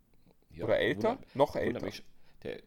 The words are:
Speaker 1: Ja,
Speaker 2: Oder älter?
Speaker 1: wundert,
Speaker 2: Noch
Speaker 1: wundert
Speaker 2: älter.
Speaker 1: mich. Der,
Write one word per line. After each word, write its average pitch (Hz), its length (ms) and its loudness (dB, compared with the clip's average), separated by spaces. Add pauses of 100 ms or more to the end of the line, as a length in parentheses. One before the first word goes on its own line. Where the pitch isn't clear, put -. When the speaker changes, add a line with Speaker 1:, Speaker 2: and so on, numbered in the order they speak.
(500)
Speaker 1:
Ja, 80 180 -6
Speaker 2:
Oder 104 120 4
älter? 208 400 2
Speaker 1:
wundert, - 140 -16
Speaker 2:
Noch 135 280 4
Speaker 1:
wundert - 220 -2
Speaker 2:
älter. - 0 -
Speaker 1:
mich. - 200 -8 (400)
Der, - 240 -8